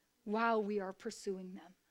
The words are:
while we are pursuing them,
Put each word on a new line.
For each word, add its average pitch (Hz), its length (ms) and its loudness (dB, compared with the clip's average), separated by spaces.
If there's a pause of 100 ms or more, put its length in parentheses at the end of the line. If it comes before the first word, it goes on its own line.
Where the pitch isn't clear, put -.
(240)
while 220 380 4
we 208 180 0
are 190 120 -4
pursuing 185 640 -6
them, - 200 -16 (160)